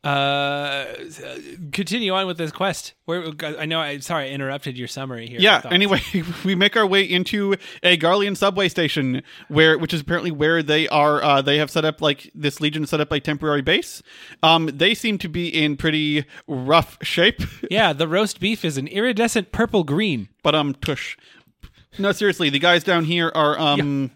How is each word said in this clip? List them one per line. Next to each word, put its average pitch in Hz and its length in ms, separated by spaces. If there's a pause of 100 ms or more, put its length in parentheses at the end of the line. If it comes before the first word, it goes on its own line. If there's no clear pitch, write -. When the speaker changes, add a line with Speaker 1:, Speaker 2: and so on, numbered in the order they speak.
Speaker 1:
Uh, 143 800 (880)
continue 196 420
on 190 140
with 175 100
this 160 140
quest. - 420 (120)
Where, 170 180 (340)
I 151 80
know, 160 140
I, 143 200
sorry, 147 260
I 135 80
interrupted 139 440
your 120 120
summary 127 380
here. 120 120
Speaker 2:
Yeah, 196 220
Speaker 1:
Thoughts? - 120
Speaker 2:
anyway, 196 280 (200)
<laughs> 165 220
we 190 120
make 196 200
our 220 100
way 196 180
into 196 520 (280)
a 180 140
Garlean 190 380
subway 196 320
station 135 560 (240)
where, 160 300
which 160 160
is 160 80
apparently 170 300
where 156 300
they 156 280
are, 147 340
uh, 139 180
they 143 160
have 151 140
set 156 140
up, 156 160
like, 147 340
this 147 240
Legion 151 260
set 156 140
up 151 140
a 143 80
temporary 147 400
base. 170 420 (400)
Um, 160 300
they 175 200
seem 214 260
to 170 100
be 170 180
in 151 300
pretty 151 480 (220)
rough 139 540
shape. - 460
<laughs> - 40 (200)
Speaker 1:
Yeah, 190 220
the 156 140
roast 190 340
beef 208 240
is 147 120
an 135 100
iridescent 220 680
purple 220 320
green. 143 420 (160)
Speaker 2:
But, 147 100
um, 147 220
tush. - 420 (800)
No, 202 140
seriously, 185 380
the 139 100
guys 175 240
down 170 220
here 165 280
are, 151 240
um, 143 460
Speaker 1:
Yeah. 127 120